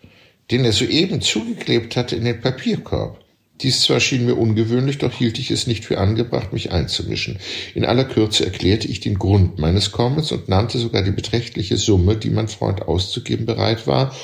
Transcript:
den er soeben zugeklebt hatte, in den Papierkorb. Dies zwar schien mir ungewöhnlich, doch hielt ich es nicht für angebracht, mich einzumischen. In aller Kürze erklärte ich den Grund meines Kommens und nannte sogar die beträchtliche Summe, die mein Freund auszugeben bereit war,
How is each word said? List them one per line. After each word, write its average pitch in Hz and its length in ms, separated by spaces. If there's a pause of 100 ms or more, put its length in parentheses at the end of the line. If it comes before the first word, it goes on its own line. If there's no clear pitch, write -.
(500)
den 127 140
er 156 80
soeben 147 500
zugeklebt 208 760
hatte, 123 180
in 117 80
den 120 180
Papierkorb. 135 760 (420)
Dies 135 200
zwar 127 180
schien 120 260
mir 123 100
ungewöhnlich, 117 640
doch 139 120
hielt 113 280
ich 127 100
es 110 160
nicht 113 180
für - 140
angebracht, 110 560
mich - 180
einzumischen. - 680 (340)
In - 120
aller 131 200
Kürze 110 400
erklärte 95 420
ich - 120
den 101 180
Grund 95 400
meines 85 340
Kommens 143 400
und - 160
nannte 104 300
sogar 113 240
die 95 100
beträchtliche - 640
Summe, 101 420
die - 120
mein 107 200
Freund 101 340
auszugeben 113 640
bereit 107 400
war, 131 360